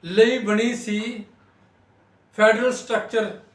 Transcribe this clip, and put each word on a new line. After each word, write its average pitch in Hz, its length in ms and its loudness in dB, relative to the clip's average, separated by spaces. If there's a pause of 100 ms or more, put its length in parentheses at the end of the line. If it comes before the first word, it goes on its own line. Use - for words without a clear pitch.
ਲਈ 220 320 4
ਬਣੀ 220 380 0
ਸੀ, 214 500 -8 (1120)
ਫੈਡਰਲ 220 360 4
ਸਟਰਕਚਰ - 680 -4 (160)